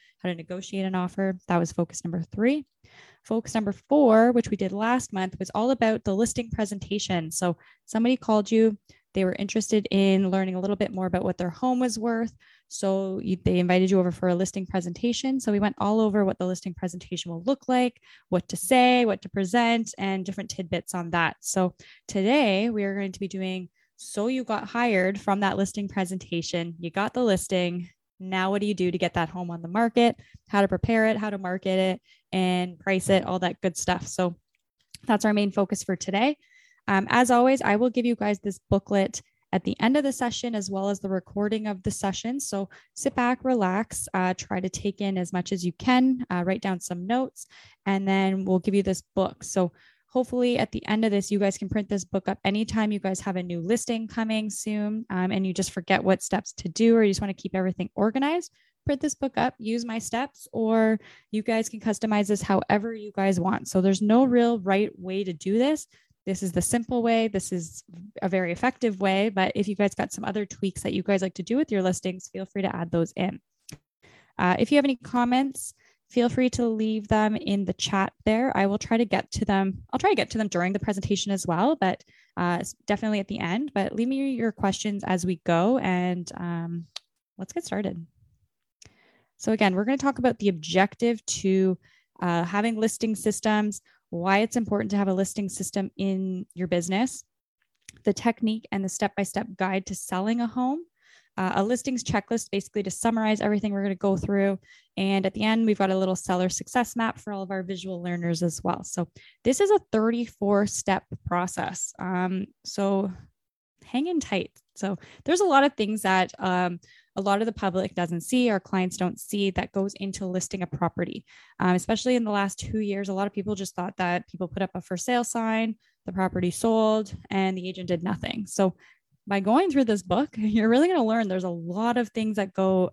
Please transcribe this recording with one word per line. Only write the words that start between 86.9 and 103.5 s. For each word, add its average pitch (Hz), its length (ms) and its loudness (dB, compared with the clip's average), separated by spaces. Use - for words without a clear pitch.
let's 190 140 -12
get 339 120 -6
started. 190 400 -6
So - 160 -2
again, 208 220 4
we're 196 100 2
gonna 262 140 0
talk 269 200 0
about 240 200 2
the 202 100 0
objective 190 800 0
to, 190 520 2
uh, 175 220 0
having 208 380 -2
listing 220 340 0
systems, 214 640 0
why 185 300 2
it's 226 180 0
important 208 360 0
to 202 40 2
have 202 120 2
a 196 40 2
listing 190 360 -2
system 196 480 -6
in 190 580 -4
your 175 140 -4
business, 180 560 0
the 202 100 4
technique 226 560 -2
and 196 140 -2
the 190 40 -4
step-by-step - 680 -4
guide 190 280 -2
to - 120 -10
selling 208 440 -2
a 240 60 0
home, 254 320 -2
uh, 185 200 -2
a 196 60 2
listings 240 400 -2
checklist, - 480 -2
basically 196 340 -4
to 185 60 -4
summarize 220 520 0
everything 208 300 0